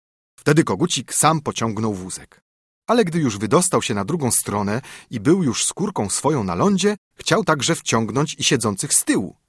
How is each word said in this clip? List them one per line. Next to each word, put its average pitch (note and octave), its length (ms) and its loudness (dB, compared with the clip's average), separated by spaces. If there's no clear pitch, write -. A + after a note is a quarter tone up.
Wtedy D3+ 280 4
kogucik A2 500 -2
sam D#3 260 4
pociągnął A2+ 540 -2
wózek. - 480 -14
Ale A#3 180 4
gdy E3+ 140 -2
już A#2 200 0
wydostał A#2+ 440 2
się - 120 -4
na G2+ 100 -2
drugą C3+ 260 -2
stronę G#2 520 -2
i A#2+ 100 -8
był E3 220 2
już A#2+ 220 0
z - 80 -4
kurką B2+ 380 -4
swoją C3+ 340 0
na F2+ 100 -2
lądzie, G3 420 2
chciał - 300 0
także D#3 300 0
wciągnąć A#2 640 -2
i D3 60 -4
siedzących A2+ 500 0
z - 100 2
tyłu, D#3 320 -2